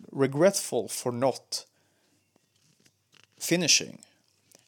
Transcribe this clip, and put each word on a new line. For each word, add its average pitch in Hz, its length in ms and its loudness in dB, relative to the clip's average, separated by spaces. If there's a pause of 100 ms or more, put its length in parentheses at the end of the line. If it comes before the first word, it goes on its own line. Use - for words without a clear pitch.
(120)
regretful 135 760 2
for - 240 -4
not 120 540 -2 (1700)
finishing - 600 0 (680)